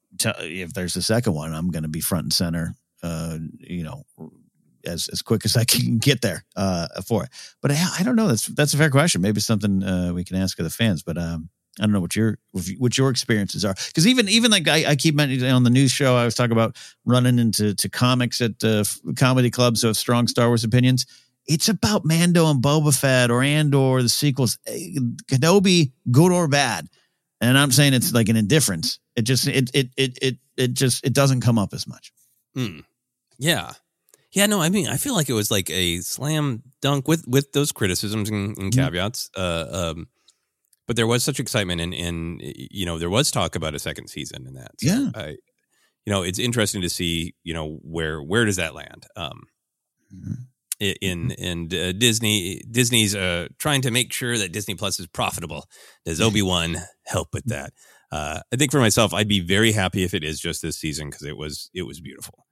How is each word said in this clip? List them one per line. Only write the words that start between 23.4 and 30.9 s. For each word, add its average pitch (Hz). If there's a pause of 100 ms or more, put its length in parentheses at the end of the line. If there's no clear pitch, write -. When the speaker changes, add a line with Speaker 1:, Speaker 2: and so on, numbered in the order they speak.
Speaker 1:
Andor, 139
the 120
sequels, 135
eh, - (280)
Kenobi, 180 (180)
good 160
or 175
bad. 127 (540)
And 123
I'm 143
saying 139
it's 120
like 113
an 113
indifference. 104 (180)
It 120
just, 127
it, 131
it, 135
it, 135
it, 131 (180)
it 127
just, 127